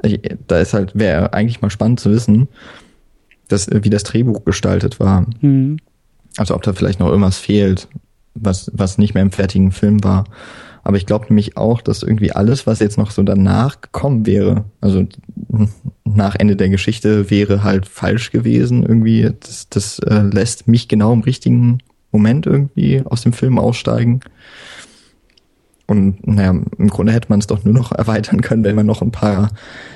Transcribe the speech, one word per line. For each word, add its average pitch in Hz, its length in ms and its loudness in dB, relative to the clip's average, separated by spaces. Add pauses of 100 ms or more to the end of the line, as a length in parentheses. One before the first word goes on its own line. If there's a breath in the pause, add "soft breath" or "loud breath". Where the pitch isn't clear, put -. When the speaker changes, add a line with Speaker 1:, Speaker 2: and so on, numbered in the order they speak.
Speaker 1:
Ich, - 160 0 (280)
da 87 120 2
ist 95 160 0
halt, 98 180 -2
wäre 95 400 0
eigentlich 117 280 -2
mal 104 100 -2
spannend 117 280 0
zu 101 120 0
wissen, 113 380 2 (960 loud breath)
dass, 101 220 -2
äh, 107 140 0
wie 107 60 2
das 104 140 0
Drehbuch 113 400 -2
gestaltet - 560 -2
war. 95 260 2 (160)
Speaker 2:
Mhm. 139 360 0 (580)
Speaker 1:
Also 98 180 -2
ob - 80 -4
da 101 120 -2
vielleicht 95 260 -2
noch 90 80 2
irgendwas 95 300 2
fehlt, 101 500 0 (480)
was, 101 400 -4
was 95 220 -4
nicht 104 160 2
mehr 95 100 2
im 98 80 2
fertigen 95 400 0
Film 104 320 2
war. 95 220 2 (580 loud breath)
Aber 101 140 0
ich 95 100 -4
glaub 107 220 -2
nämlich 107 280 0
auch, 113 240 0
dass - 220 -4
irgendwie 104 280 0
alles, 117 360 0
was 110 120 -2
jetzt 107 180 0
noch 104 140 -2
so 104 120 0
danach 98 580 0
gekommen 123 440 -4
wäre, 101 400 0 (140)
also 95 260 0 (1000)
nach 104 300 0
Ende 101 200 2
der 95 140 0
Geschichte 104 600 0
wäre 101 340 2
halt 98 240 0
falsch 104 440 -4
gewesen. 120 520 0
Irgendwie, 113 560 2
das, - 280 -18
das, - 320 -6
äh, 107 220 2
lässt 98 460 -2
mich 117 200 2
genau 107 240 2
im 117 100 2
richtigen 123 580 2 (320)
Moment 113 340 2
irgendwie 139 580 0
aus 120 200 -4
dem 120 100 2
Film 127 240 0
aussteigen. 117 640 0 (1700 loud breath)
Und, 98 400 0
naja, 98 240 2 (260)
im 104 120 4
Grunde 107 240 0
hätte 120 160 -2
man's 101 180 2
doch 95 160 -2
nur 104 100 2
noch 123 180 0
<laughs> - 20 -4
erweitern 104 480 -2
können, 113 220 0
wenn 101 120 0
man 107 100 2
noch 107 160 0
ein 120 100 -2
paar, 104 400 0 (440 loud breath)